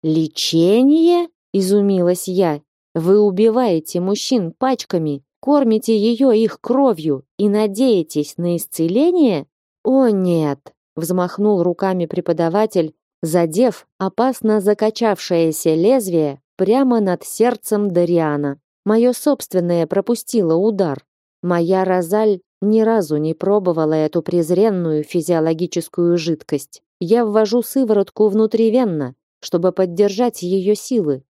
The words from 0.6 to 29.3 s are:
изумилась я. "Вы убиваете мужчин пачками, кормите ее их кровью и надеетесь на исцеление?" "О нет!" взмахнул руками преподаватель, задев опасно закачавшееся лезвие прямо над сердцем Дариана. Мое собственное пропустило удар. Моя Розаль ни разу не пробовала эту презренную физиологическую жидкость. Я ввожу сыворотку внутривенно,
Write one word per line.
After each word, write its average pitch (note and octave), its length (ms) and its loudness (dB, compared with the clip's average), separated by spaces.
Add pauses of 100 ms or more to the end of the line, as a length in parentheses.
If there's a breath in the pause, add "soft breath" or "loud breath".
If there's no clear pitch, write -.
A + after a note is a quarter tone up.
изумилась F#3+ 720 2
я. F3+ 340 0 (320)
"Вы F3+ 280 4
убиваете G#3 800 0
мужчин G3 500 -2
пачками, E3 720 -4 (160)
кормите A#3 560 2
ее A#3 360 2
их A3 280 0
кровью D#3+ 640 0 (140)
и G#3 100 0
надеетесь G3+ 880 0
на F3 220 -2
исцеление?" G#3+ 880 0 (400)
"О C4 240 2
нет!" E3+ 500 0 (380)
взмахнул F3+ 680 0
руками F3+ 420 -2
преподаватель, E3+ 920 -2 (260)
задев E3+ 640 0 (100)
опасно G#3+ 600 -2
закачавшееся F#3+ 1160 0
лезвие E3+ 640 0 (160)
прямо A#3+ 420 2
над F#3 240 -2
сердцем A3 680 -2
Дариана. D#3+ 680 0 (260)
Мое A#3 280 2
собственное F3 720 -2
пропустило G3 680 -2
удар. F#3 500 -2 (360)
Моя F3 440 0
Розаль F#3 560 0 (200)
ни G#3+ 200 2
разу G#3+ 340 0
не D#3 180 -2
пробовала F3 600 0
эту D#3 280 0
презренную E3+ 840 0
физиологическую E3+ 1120 -2
жидкость. - 640 -6 (180)
Я G#3+ 240 0
ввожу G#3+ 380 0
сыворотку G#3+ 680 0
внутривенно, G#3+ 880 0 (240)